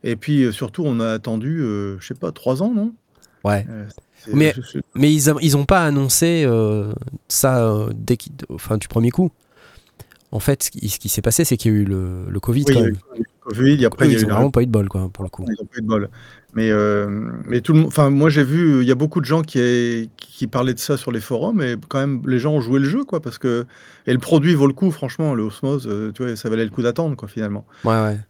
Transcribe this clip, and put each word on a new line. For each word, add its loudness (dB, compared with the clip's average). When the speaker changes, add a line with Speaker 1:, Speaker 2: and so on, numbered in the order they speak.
Speaker 1:
Et -4
puis, 2
euh, 2
surtout, -6
on 0
a 0
attendu, -4
euh, -4
je -18
sais -10
pas, -6
trois -2
ans, 0
non ? -2
Speaker 2:
Ouais. 0
Speaker 1:
Euh, -12
c'est, -10
Speaker 2:
Mais, 4
Speaker 1:
je -10
sais -10
Speaker 2:
mais 4
ils 4
a-, 2
ils 4
ont 2
pas 4
annoncé, 2
euh, 2
ça, 2
euh, 2
dès -2
qu'ils, -16
enfin, -4
du -6
premier 2
coup. 0
En -4
fait, 0
ce -6
qui, -6
ce -6
qui -10
s'est -4
passé, 2
c'est 0
qu'il 0
y 4
a 4
eu 2
le, -4
le -4
covid -2
Speaker 1:
Oui, 0
Speaker 2:
quand 4
Speaker 1:
il 4
y -
a 2
Speaker 2:
même. 0
Speaker 1:
eu -12
le -4
covid, 2
et 4
après, 2
Speaker 2:
Eux, 6
Speaker 1:
il 6
y 6
a 2
Speaker 2:
ils 4
Speaker 1:
eu 4
Speaker 2:
ont -2
Speaker 1:
la 0
Speaker 2:
vraiment 2
pas 4
eu 2
de -2
bol, 2
quoi, -2
pour -10
le -8
coup. -10
Speaker 1:
Ils -6
ont -10
pas -14
eu -6
de -4
bol. 0
Mais, 2
euh, 0
mais -2
tout 2
le 8
monde, 4
enfin, 4
moi, 4
j'ai 4
vu, 4
il 4
y 4
a 6
beaucoup 0
de -2
gens 0
qui, 0
qui -10
parlaient -2
de -6
ça -2
sur -8
les -4
forums, -2
et -2
quand -4
même, -2
les 0
gens 0
ont 2
joué 0
le 2
jeu, -2
quoi, -4
parce -10
que, -2
et 2
le 2
produit 4
vaut 4
le 2
coup, 0
franchement, -4
le -2
Osmose, -4
euh, -6
tu -8
vois, -4
ça -8
valait 0
le -4
coup -6
d'attendre, -2
quoi, -14
finalement. -6
Speaker 2:
Ouais, 2
ouais. 0